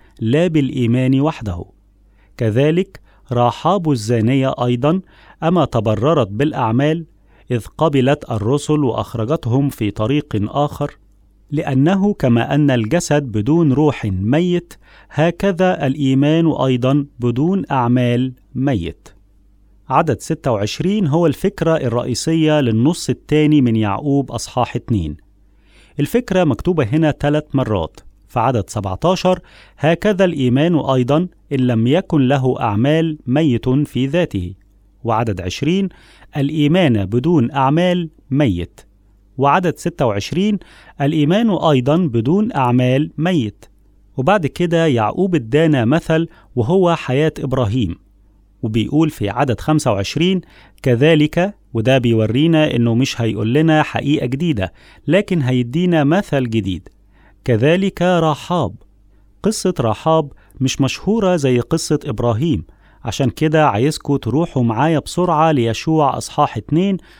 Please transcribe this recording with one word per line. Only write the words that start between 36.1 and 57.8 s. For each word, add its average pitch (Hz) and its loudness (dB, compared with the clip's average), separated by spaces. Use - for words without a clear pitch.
"الإيمان 147 2
بدون 123 0
أعمال 165 0
ميت." 110 -2
وعدد 151 0
ستة - -2
وعشرين: 170 -2
"الإيمان 160 2
أيضا 151 2
بدون 160 0
أعمال 127 2
ميت." 151 -2
وبعد 165 0
كده 165 0
يعقوب 151 0
ادانا 139 2
مثل، 160 0
وهو 170 2
حياة 147 0
إبراهيم. 123 -2
وبيقول 120 0
في 101 -6
عدد 120 -2
خمسة 147 0
وعشرين: 160 0
"كذلك"، 151 2
وده 123 2
بيورينا 123 2
إنه 117 2
مش 123 -2
هيقول 110 -2
لنا 156 4
حقيقة - -2
جديدة، 127 -2
لكن 175 0
هيدينا 131 0
مثل 143 0
جديد. 95 -4
"كذلك 165 0